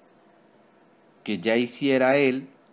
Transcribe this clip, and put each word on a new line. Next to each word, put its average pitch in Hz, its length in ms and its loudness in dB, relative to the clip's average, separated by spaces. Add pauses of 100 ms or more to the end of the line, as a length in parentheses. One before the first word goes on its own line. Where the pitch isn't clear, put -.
(1200)
que 104 160 -6
ya 110 160 0
hiciera 131 640 0
él, 135 320 0 (240)